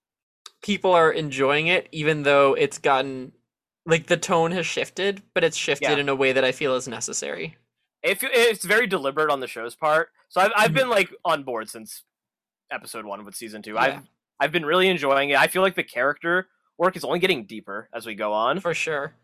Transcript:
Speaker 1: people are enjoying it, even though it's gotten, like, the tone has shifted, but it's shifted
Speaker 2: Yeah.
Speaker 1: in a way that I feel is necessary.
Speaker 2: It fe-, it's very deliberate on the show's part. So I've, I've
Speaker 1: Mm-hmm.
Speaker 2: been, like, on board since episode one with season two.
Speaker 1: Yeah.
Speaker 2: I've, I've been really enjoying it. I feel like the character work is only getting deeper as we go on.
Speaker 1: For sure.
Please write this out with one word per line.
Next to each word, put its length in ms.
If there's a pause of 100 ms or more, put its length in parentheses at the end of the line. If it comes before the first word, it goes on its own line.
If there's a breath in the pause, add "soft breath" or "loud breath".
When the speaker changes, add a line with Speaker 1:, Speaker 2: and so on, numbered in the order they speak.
(600)
Speaker 1:
people 300
are 200
enjoying 560
it, 260
even 300
though 300
it's 260
gotten, 520 (540)
like, 220
the 100
tone 340
has 140
shifted, 560 (120)
but 120
it's 100
shifted 360
Speaker 2:
Yeah. 80
Speaker 1:
in 100
a 60
way 180
that 100
I 80
feel 240
is 120
necessary. 680 (480)
Speaker 2:
It 160
fe-, 140
it's 320
very 220
deliberate 440
on 80
the 80
show's 280
part. 340 (180)
So 140
I've, 140
I've 160
Speaker 1:
Mm-hmm. 40
Speaker 2:
been, 140
like, 240 (100)
on 200
board 260
since 340 (640)
episode 360
one 180
with 120
season 260
two. 140
Speaker 1:
Yeah. 60
Speaker 2:
I've, 280 (300)
I've 120
been 140
really 240
enjoying 400
it. 100
I 80
feel 140
like 140
the 80
character 640 (280)
work 200
is 80
only 140
getting 260
deeper 480
as 120
we 100
go 180
on. 260
Speaker 1:
For 140
sure. 400 (100)